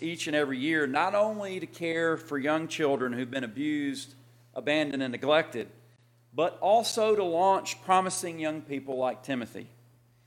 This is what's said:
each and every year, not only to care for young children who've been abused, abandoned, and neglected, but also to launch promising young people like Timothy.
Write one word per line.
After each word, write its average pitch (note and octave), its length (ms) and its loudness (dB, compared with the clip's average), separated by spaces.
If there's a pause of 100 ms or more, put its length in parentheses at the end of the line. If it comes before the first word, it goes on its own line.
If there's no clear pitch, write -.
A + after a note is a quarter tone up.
each E3 240 -6
and D3+ 80 0
every C#3 220 2
year, D3+ 280 2
not D#3+ 300 2
only G3+ 460 0
to E3 40 -8
care E3 520 0
for D3 200 -6
young D3+ 300 0
children B2+ 460 0
who've B2 180 -4
been C3 140 -4
abused, C#3 720 -4 (380)
abandoned, C#3+ 480 -2
and B2+ 120 -4
neglected, C3 560 0 (680)
but D#3+ 240 0
also G#3+ 560 4
to G3+ 80 2
launch F3+ 600 2
promising F#3 560 0
young D#3 220 -2
people C3+ 360 -6
like B2+ 260 -2
Timothy. A#2 440 -6 (600)